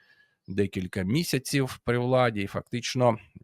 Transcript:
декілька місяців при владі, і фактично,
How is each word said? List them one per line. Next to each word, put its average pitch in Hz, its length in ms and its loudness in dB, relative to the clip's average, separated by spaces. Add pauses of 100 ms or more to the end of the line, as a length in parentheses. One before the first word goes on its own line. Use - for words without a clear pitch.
(500)
декілька 95 520 -2
місяців 131 840 0
при 123 140 0
владі, 123 440 2
і 98 40 -2
фактично, 120 720 0 (260)